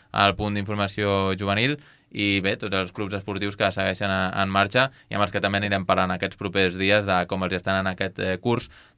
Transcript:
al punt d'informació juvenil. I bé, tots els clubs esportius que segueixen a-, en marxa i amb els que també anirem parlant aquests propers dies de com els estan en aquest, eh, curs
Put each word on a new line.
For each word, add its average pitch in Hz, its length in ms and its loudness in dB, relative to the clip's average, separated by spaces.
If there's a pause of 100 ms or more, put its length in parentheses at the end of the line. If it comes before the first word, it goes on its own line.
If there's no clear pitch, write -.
(100)
al 101 240 4
punt 104 220 -2
d'informació 98 840 0
juvenil. 107 400 0 (380)
I 101 240 2
bé, 98 160 0
tots 104 200 -6
els 92 160 -2
clubs 101 220 -6
esportius 98 420 -6
que 98 160 2
segueixen 95 360 -2
a-, 95 220 0 (120)
en 95 60 0
marxa 101 420 2 (200)
i 107 40 -6
amb 104 80 0
els 101 100 2
que 101 80 -2
també 101 180 2
anirem 101 260 0
parlant 92 280 2
aquests 90 240 -4
propers 92 420 0
dies 101 260 2
de 92 220 2
com 95 160 -4
els 92 120 -2
estan 95 260 -2
en 95 80 -2
aquest, 92 320 -4
eh, 92 180 -2
curs 117 320 -2 (280)